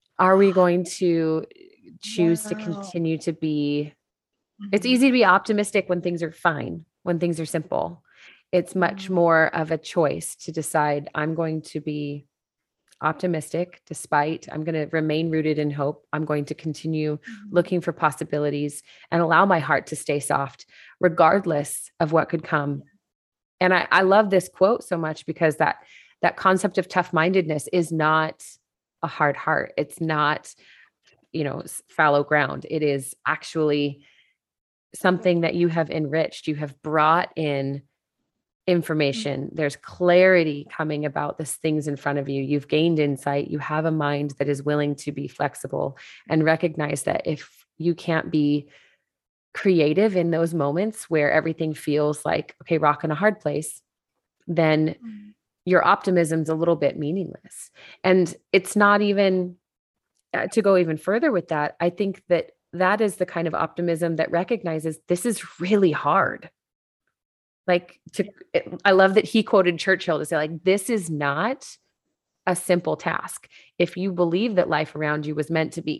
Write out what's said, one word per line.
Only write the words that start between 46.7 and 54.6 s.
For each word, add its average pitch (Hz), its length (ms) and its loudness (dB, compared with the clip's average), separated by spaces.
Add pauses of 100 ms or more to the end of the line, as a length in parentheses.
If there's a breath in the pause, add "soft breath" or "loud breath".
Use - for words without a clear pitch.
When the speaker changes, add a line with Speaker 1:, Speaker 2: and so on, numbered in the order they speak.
Speaker 1:
that - 240 -2
if - 400 -8 (100)
you 165 180 0
can't 165 360 -4
be 147 380 0 (840 soft breath)
creative 185 640 2
in 170 140 2
those 165 240 0
moments 165 560 -2
where 147 200 2
everything 156 440 0
feels 147 500 -2
like, 156 380 -4
okay, 165 160 0
rock 147 260 2
in 156 60 -2
a 151 40 0
hard 196 240 -2
place, 151 440 -8 (640)
then 156 480 2